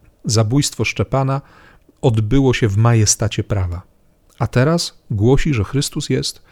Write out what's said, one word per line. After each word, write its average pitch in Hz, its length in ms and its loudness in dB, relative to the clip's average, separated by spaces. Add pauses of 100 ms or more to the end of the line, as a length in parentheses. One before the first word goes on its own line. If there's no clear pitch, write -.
(260)
zabójstwo 113 600 0
Szczepana 135 560 -2 (600)
odbyło 120 520 2
się 117 140 0
w 98 100 0
majestacie 110 680 2
prawa. 90 380 -4 (580)
A 127 80 -2
teraz 156 500 0 (140)
głosi, 123 420 2
że 110 100 0
Chrystus 139 460 -6
jest, - 320 -4 (100)